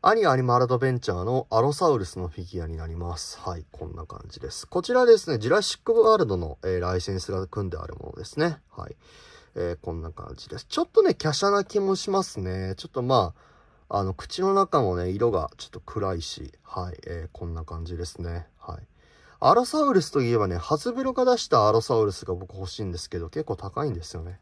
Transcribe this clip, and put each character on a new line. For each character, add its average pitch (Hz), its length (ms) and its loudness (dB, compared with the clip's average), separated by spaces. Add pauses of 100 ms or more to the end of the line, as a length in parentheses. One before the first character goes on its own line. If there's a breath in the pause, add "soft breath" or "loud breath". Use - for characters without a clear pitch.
ア 214 80 6
ニ 220 120 4
ア 131 100 6
ニ 131 60 2
マ 123 160 4
ル 127 60 6
ア - 20 2
ド 123 120 2
ベ 131 120 2
ン 123 100 0
チ - 100 -2
ャ 92 40 -2
ー 90 100 -2
の 127 260 -2
ア 113 120 4
ロ 143 100 2
サ 175 140 0
ウ 139 120 4
ル 95 60 -2
ス - 140 -12
の 90 100 -6
フ 87 140 -10
ィ - 20 -10
ギ 87 160 -8
ュ 80 40 -6
ア - 20 -6
に 80 100 -8
な 80 100 -8
り 80 80 -10
ま 85 220 -6
す。 - 240 -12
は 92 160 -8
い。 80 160 -14
こ - 140 -12
ん 87 100 -12
な - 80 -12
感 92 240 -16
じ - 100 -18
で - 120 -10
す。 - 180 -14
こ 180 140 -4
ち 247 100 -6
ら 247 140 6
で 226 100 12
す 165 140 -4
ね、 123 80 0
ジ 110 100 -2
ュ 147 40 4
ラ 202 100 4
シ - 160 -4
ッ - 40 -20
ク 226 120 2
ワ 220 200 8
ー 208 40 4
ル 156 80 4
ド 98 100 0
の、 80 260 -6
え 92 140 0
ー、 87 40 0
ラ 90 160 0
イ 90 40 0
セ 98 120 -6
ン 92 80 -4
ス - 120 -8
が 95 140 -4
組 101 220 -6
ん - 20 -6
で 85 80 -8
あ 82 80 -10
る - 80 -12
も - 200 -14
の - 40 -14
で 110 80 -12
す - 120 -8
ね。 156 200 0 (120)
は - 180 -12
い。 - 80 -16 (600 loud breath)
え 87 160 -2
ー、 80 80 -8
こ 87 120 -8
ん 82 100 -6
な 80 80 -10
感 - 260 -14
じ - 140 -18
で - 80 -10
す。 - 100 -16
ち - 100 -4
ょ 339 40 0
っ - 100 -2
と 440 100 8
ね、 381 120 4
華 156 160 -2
奢 196 200 2
な 202 140 2
気 202 160 0
も 190 160 0
し - 140 -6
ま 190 120 2
す - 160 -8
ね。 95 380 -4
ち - 80 -14
ょ - 40 -14
っ - 20 -16
と 131 100 -4
ま 120 320 2 (560 soft breath)
あ、 101 100 -2
あ 98 60 0
の、 95 80 -2
口 - 300 -8
の 196 100 2
中 185 300 4
も 92 140 2
ね、 90 120 -2
色 104 220 2
が 85 260 -2
ち - 80 -14
ょ - 40 -16
っ - 20 -20
と - 100 -14
暗 95 360 -4
い 82 60 -6
し、 - 300 -12 (100)
は 92 300 -8
い。 - 140 -14
え 85 200 -10
ー、 - 60 -14
こ 87 140 -12
ん 82 80 -8
な 80 100 -8
感 82 220 -10
じ 85 100 -10
で 87 80 -8
す - 160 -14
ね。 85 260 -8 (120)
は - 200 -14
い。 - 80 -18 (540 soft breath)
ア - 140 6
ロ 247 100 4
サ 302 160 0
ウ 277 140 4
ル 185 80 6
ス - 80 -8
と 143 100 0
い 120 100 0
え 120 60 4
ば 104 120 2
ね、 87 100 -2
ハ 156 180 0
ズ 233 160 -4
ブ 254 100 -4
ロ 262 120 -2
が 254 100 2
出 247 140 6
し - 100 -6
た 107 180 6
ア 107 60 6
ロ 113 80 6
サ 123 160 -2
ウ 110 80 4
ル 101 80 0
ス - 140 -12
が 92 80 -4
僕 90 220 -12
欲 95 120 -8
し - 120 -12
い 107 40 -4
ん 90 80 -4
で 87 60 -8
す - 100 -12
け 90 100 -6
ど、 85 120 -8
結 151 140 -4
構 104 120 -4
高 123 300 -6
い 135 40 -2
ん 98 40 -6
で 85 80 -8
す - 120 -14
よ 80 80 -10
ね。 90 200 -12